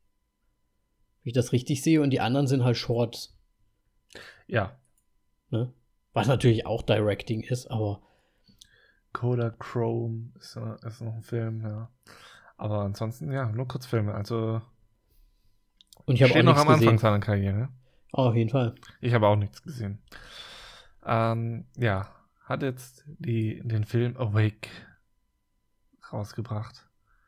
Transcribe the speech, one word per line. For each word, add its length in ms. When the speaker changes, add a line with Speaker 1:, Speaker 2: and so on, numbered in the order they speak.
Speaker 1:
Wie 60
ich 40
das 180
richtig 320
sehe, 180
und 100
die 100
anderen 260
sind 160
halt 140
Shorts. 600
Speaker 2:
Ja. 300
Speaker 1:
Ne? 240
Was 140
natürlich 380
auch 160
Directing 600
ist, 260
aber 340
Speaker 2:
Kodachrome 1300
ist, 160
äh, 320
ist 140
noch 140
ein 80
Film, 380
ja. 280
Aber 240
ansonsten, 500
ja, 200
nur 160
Kurzfilme, 460
also 480
Speaker 1:
Und 100
ich 80
hab 60
Speaker 2:
steht 120
Speaker 1:
auch 40
Speaker 2:
noch 80
Speaker 1:
nichts 80
Speaker 2:
am 120
Anfang 120
Speaker 1:
gesehen. 120
Speaker 2:
seiner 220
Karriere. 500
Speaker 1:
Oh, 120
auf 120
jeden 140
Fall. 260
Speaker 2:
Ich 120
habe 140
auch 80
nichts 280
gesehen. 360
Ähm, 600
ja, 320
hat 180
jetzt 440
die, 560
den 220
Film 320
Awake 500
rausgebracht. 760